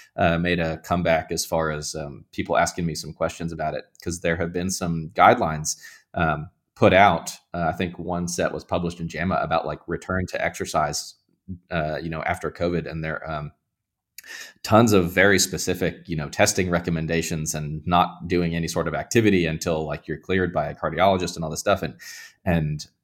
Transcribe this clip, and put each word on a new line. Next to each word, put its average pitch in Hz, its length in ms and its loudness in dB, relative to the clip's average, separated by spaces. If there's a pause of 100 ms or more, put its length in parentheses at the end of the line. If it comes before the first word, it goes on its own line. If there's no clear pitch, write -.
(160)
uh, 85 220 2
made 87 220 2
a 80 180 -2
comeback 85 540 0
as 82 120 -4
far 80 260 0
as, 76 240 -6
um, 73 380 -10
people 92 240 -2
asking 85 300 0
me 78 80 -2
some 78 180 -12
questions 82 400 -6
about 78 220 -6
it, 65 100 -8 (180)
'cause 85 180 -6
there 85 160 0
have 85 160 -4
been 87 180 -2
some 82 420 -4
guidelines, 87 640 4 (380)
um, 80 340 0 (280)
put 101 180 6
out. 92 380 6 (200)
Uh, 85 160 -2
I 82 40 0
think 87 260 -4
one 87 300 -4
set 87 260 -2
was 78 100 -8
published 85 360 -2
in 85 80 -6
jama 82 340 -2
about, 78 240 0
like, 76 200 -6
return 92 420 -2
to - 140 -4
exercise, 80 720 -2 (540)
uh, 78 320 -4
you 82 60 -6
know, 80 140 -6
after - 280 -4
covid, 87 400 -2
and 78 140 -6
there, 78 260 -6
um, 76 220 -8 (1120)
tons 110 300 6
of 90 180 4
very 95 280 6
specific, - 680 -2
you 85 80 -6
know, 76 140 -6
testing 101 420 2
recommendations 82 840 -2
and 76 320 -6
not 87 420 2
doing 87 260 0
any 85 140 -2
sort 80 180 -2
of 78 80 -4
activity 95 520 2
until, 80 400 -2
like, 76 200 -8
you're 76 120 -6
cleared 92 340 0
by 78 160 0
a 76 60 -8
cardiologist 87 600 0
and 82 80 -6
all 78 60 -6
this 78 100 -8
stuff. 98 220 2
And, 78 120 -6 (500)
and 78 420 0 (180)